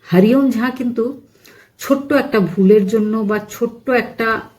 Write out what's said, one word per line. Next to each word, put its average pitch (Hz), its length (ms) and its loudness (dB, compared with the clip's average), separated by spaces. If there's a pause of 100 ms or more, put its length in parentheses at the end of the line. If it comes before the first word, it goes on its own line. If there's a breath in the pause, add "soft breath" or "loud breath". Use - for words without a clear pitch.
হরিওম 226 380 4 (100)
ঝা 226 100 -4 (120)
কিন্তু 240 260 -4 (760 soft breath)
ছোট্ট - 280 -2 (140)
একটা 233 160 -2 (120)
ভুলের 196 420 4
জন্য 214 220 0 (160)
বা 214 80 -2 (160)
ছোট্ট - 320 -8 (160)
একটা 233 260 -6 (300)